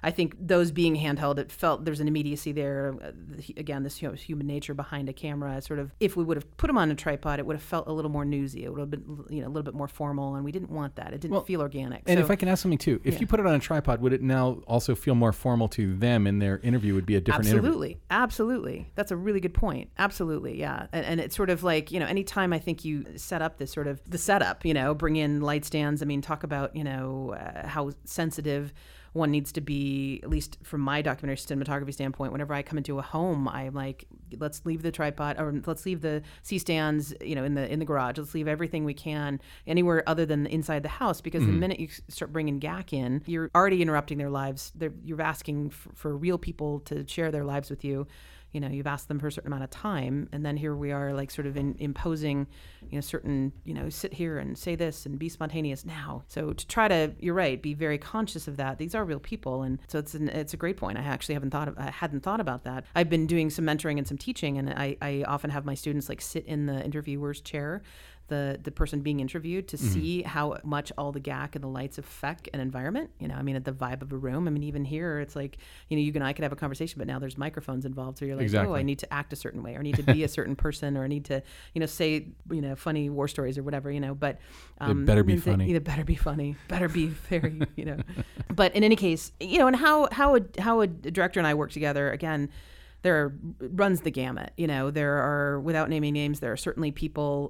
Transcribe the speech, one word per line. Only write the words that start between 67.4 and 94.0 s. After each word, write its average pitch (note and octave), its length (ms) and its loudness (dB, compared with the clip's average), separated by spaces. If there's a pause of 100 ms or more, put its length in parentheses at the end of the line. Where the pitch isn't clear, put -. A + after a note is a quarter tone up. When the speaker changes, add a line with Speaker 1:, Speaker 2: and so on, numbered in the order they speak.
Speaker 1:
chair, D#3 420 -6 (460)
the, C#3 320 -2
the - 80 -8
person C#3+ 320 0
being C#3+ 200 0
interviewed, E3+ 480 -4
to - 80 -10
Speaker 2:
Mm-hmm. C3+ 100 2
Speaker 1:
see D#3+ 340 2
how D3 420 -2
much D3 360 -2
all C#3+ 120 -4
the C#3+ 80 -6
gac C#3 360 -6
and C#3 80 -6
the C3+ 40 -4
lights C3 300 -6
affect - 560 -8
an C#3 60 -4
environment. C3+ 500 -2 (100)
You D#3 80 -6
know, C#3 60 -6
I C3+ 80 -6
mean, C3+ 140 0
at C3 100 -4
the C3+ 60 -4
vibe C3 320 -4
of C#3 100 -8
a C3 40 -4
room. C3 300 -2
I D3+ 40 0
mean, D3 100 0
even C#3+ 240 -4
here, D#3 340 -2
it's D3 160 -8
like, C#3 220 -8 (320)
you D#3 80 2
know, D3 60 4
you D3 100 2
and D3 100 0
I C3+ 100 0
could D#3+ 100 -4
have C#3 80 0
a C#3+ 40 -6
conversation, D3 440 -4
but - 80 -4
now C3 100 -2
there's C3+ 220 -6
microphones C#3 460 -4
involved. C3 340 -6
So C#3+ 60 -4
you're C#3 100 -2
like, C3+ 80 0
"Oh, - 20 4
Speaker 2:
Exactly. G#2+ 340 4
Speaker 1:
I C3+ 40 2
need C#3 160 0
to - 120 -6
act C#3+ 220 -4
a - 20 -8
certain - 280 -8
way, A#2 120 -8
or - 40 -8
I - 20 -4
need C#3+ 140 0
to D3+ 80 4
be D#3 200 6
a C#3+ 40 2
certain C#3 280 -2
<laughs> - 100 2
person, C#3+ 300 -2
or C3+ 80 -2
I C3+ 40 -2
need C#3+ 180 -4
to, C3+ 160 -2 (320)
you E3 60 -4
know, D#3+ 80 0
say, D#3 400 0 (240)
you D#3+ 100 -2
know, C3+ 140 -4
funny D3+ 340 -2
war C#3+ 180 0
stories C3+ 300 -2
or C#3 60 -4
whatever," C#3+ 280 -4
you C#3+ 80 -2
know, C#3 140 -2
but, C#3 240 -2 (420)
Speaker 2:
They - 60 -4
Speaker 1:
um, F#2+ 200 4
Speaker 2:
better G#2 180 10
be F#2+ 100 6
Speaker 1:
they, F2 180 4
Speaker 2:
funny. F#2+ 220 4
Speaker 1:
they E3 60 6
better C#3+ 260 0
be - 100 4
funny. D3 400 0 (120)
Better F3+ 200 0
be D#3+ 200 2
very, D#3 600 0
Speaker 2:
<laughs> - 80 -6
Speaker 1:
you D3+ 100 -4
know. D3+ 120 -4 (560)
But F3+ 220 4
in G#3 80 6
any A3 120 10
case, E3+ 440 0
you F#3 180 2
know, C#4+ 80 10
and C4 100 8
how, D4+ 360 6
how C#4+ 240 6
a, A#3 60 8 (180)
how A3+ 220 4
a G3+ 60 6
director F3+ 520 0
and E3 80 6
I D3 80 4
work D3 160 0
together, C#3+ 400 0
again, D3 380 -2 (520)
there D3+ 320 4 (280)
runs F#3 400 4